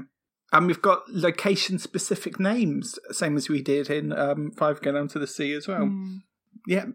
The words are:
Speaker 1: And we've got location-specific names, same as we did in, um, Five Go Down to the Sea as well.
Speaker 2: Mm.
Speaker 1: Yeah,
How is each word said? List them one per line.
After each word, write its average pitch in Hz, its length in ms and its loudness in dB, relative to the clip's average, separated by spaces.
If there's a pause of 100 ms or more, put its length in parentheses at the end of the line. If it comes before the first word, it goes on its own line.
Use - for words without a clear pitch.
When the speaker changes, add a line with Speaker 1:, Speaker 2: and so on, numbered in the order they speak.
(540)
Speaker 1:
And 165 120 6
we've 170 160 0
got 190 260 4
location-specific 185 1300 0
names, 190 600 0 (120)
same 147 280 0
as 135 100 -2
we 143 140 0
did 139 260 0
in, 151 240 -2
um, 147 400 0
Five 151 300 0
Go 139 100 0
Down 143 160 -2
to 156 100 -6
the 143 80 -4
Sea 143 280 -4
as 147 120 -8
well. 202 200 0
Speaker 2:
Mm. 190 320 -4 (480)
Speaker 1:
Yeah, 185 180 0 (100)